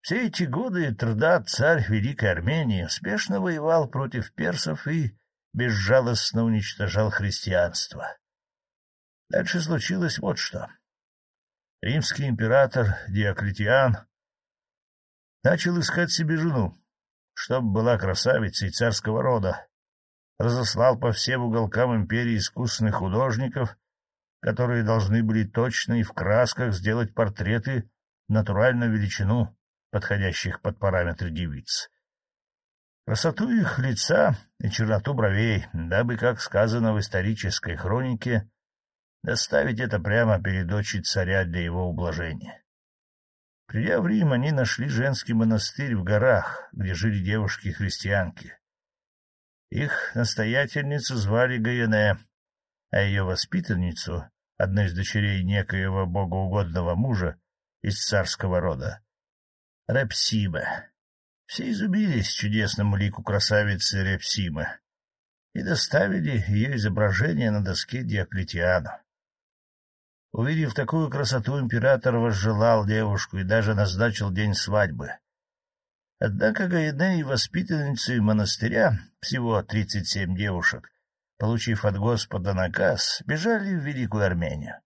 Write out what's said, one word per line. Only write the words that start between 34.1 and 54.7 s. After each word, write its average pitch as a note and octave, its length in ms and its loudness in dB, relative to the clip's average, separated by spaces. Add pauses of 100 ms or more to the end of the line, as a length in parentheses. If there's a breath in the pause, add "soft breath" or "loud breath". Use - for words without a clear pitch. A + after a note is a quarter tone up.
и G#2+ 100 -2
черноту A2 440 0
бровей, G#2+ 580 2
дабы, G2+ 460 0
как A#2+ 240 0
сказано A2 520 2
в G#2+ 60 0
исторической F#2+ 800 -2
хронике, A2+ 720 -2 (760)
доставить G#2+ 560 0
это G#2+ 180 -2
прямо G#2 460 2
перед F#2+ 300 -2
очи G#2 280 -2
царя F#2+ 440 0
для F2 180 -4
его F2 240 -2
ублажения. E2 760 -6 (1080)
Придя D#3+ 320 0
в F3 60 0
Рим, F#3 240 2
они C3 200 2
нашли C3+ 360 0
женский B2+ 460 -2
монастырь A2+ 600 0
в F#2+ 80 -2
горах, G#2 680 2
где F#2 240 -4
жили G2+ 280 0
девушки-христианки. G2+ 1300 -4 (1120)
Их - 460 -4
настоятельницу B2+ 1000 -2
звали A#2 440 2
Гаяне, A2 580 2 (720)
а F#2+ 120 2
её G2 240 0
воспитанницу, F2+ 1000 -4 (300)
одну G2 280 2